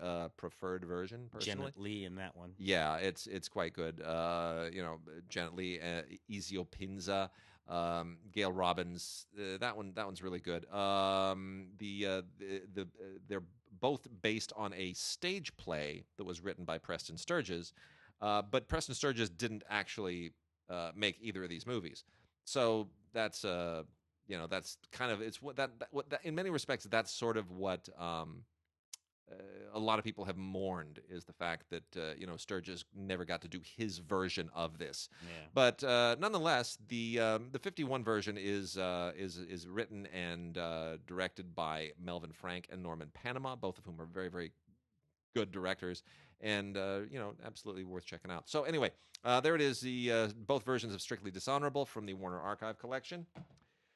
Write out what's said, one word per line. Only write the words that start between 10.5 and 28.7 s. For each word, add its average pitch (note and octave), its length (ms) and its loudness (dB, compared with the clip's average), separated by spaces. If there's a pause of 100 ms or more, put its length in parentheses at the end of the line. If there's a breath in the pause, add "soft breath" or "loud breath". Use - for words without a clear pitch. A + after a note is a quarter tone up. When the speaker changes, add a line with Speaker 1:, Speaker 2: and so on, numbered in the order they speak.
Speaker 1:
Um, F#2+ 960 4 (120)
the, G2+ 260 -2
uh, F#2+ 160 4 (180)
the, G2 220 -4 (120)
the, G2 100 0
uh, - 20 -6 (420)
they're G2 160 -2 (380)
both C3+ 260 2 (140)
based A2 340 2
on G#2 180 0
a F2+ 200 -2
stage - 640 -2
play D#2 480 -2 (100)
that G2+ 80 -6
was F2+ 160 -4
written F2+ 240 -4
by D#2+ 140 0
Preston E2 400 -6
Sturges, F#2 560 0 (480 loud breath)
uh, G#2 200 6
but G#2 280 2
Preston D#3 260 0
Sturges A#2 340 4
didn't G#2+ 400 -2
actually, F2+ 640 0 (380)
uh, E2+ 260 -2
make G2+ 260 2
either F#2+ 220 -4
of F2 60 -4
these E2+ 180 -6
movies. G2+ 380 -4 (400 soft breath)
So A2+ 420 4 (240)
that's, A2 320 0
uh, E2+ 400 0 (440)
you G2 100 -4
know, E2 100 -2
that's F#2 300 -2 (160)
kind B2 180 0
of, G2+ 100 0
it's A2 200 -6
what C3+ 160 -8
that, B2+ 220 0
that, A#2+ 120 -8
what C#3+ 200 -2
that, C#3+ 120 -2
in D#3+ 120 -2
many F#3 140 0
respects, C#3 360 0
that's A2 260 4
sort A#2 240 2
of F#2+ 160 0
what, F#2 380 0 (100)
um, E2 440 -4 (840)